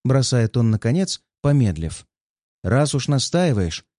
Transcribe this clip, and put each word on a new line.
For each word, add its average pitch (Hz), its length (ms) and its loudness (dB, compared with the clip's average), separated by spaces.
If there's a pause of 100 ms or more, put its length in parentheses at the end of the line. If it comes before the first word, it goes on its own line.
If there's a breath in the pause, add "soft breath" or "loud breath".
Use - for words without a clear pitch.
бросает 127 520 0
он 117 140 2
наконец, 123 520 -2 (180)
помедлив. 98 680 0 (560)
«Раз 135 320 0
уж 131 140 -2
настаиваешь, 135 760 0 (140)